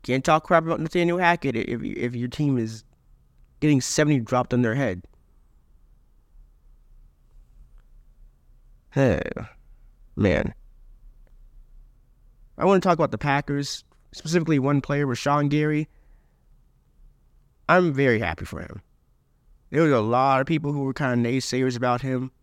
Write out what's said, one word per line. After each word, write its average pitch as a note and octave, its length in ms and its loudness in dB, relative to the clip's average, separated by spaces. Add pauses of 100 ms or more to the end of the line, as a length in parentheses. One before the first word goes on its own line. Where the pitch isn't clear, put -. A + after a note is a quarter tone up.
Can't C3 200 -2
talk D#3 200 2
crap E3 220 2
about E3 140 -2
Nathaniel E3+ 380 0
Hackett E3+ 380 0
if, A2+ 260 -4
if - 340 -6
your B2 120 -4
team C#3 320 0
is A2+ 240 -6 (760)
getting D3+ 220 4
seventy D3+ 380 2
dropped B2 340 -2
on B2 80 2
their A#2 140 0
head. G#2 260 -4 (4000)
Hey, C3 280 2 (960)
man. F2 380 0 (2000)
I - 60 -4
wanna F#3+ 160 6
talk F3 140 2
about D#3 180 2
the - 60 -6
Packers, C#3+ 680 -4 (300)
specifically D#3+ 460 0
one C#3 200 2
player, C#3+ 260 -2
Rashawn C#3+ 440 0
Gary. D3+ 400 0 (1800)
I'm F3 240 4
very C3 280 2
happy E2+ 260 -6
for - 160 -12
him. - 200 -16 (880)
There D3 100 2
was D#3 100 4
a A#2+ 80 4
lot C3 400 2
of C3+ 60 0
people D3+ 260 -2
who C#3+ 120 -4
were C3+ 100 -4
kinda A#2+ 360 0
naysayers B2+ 460 -2
about B2 260 -2
him C3 300 -4 (120)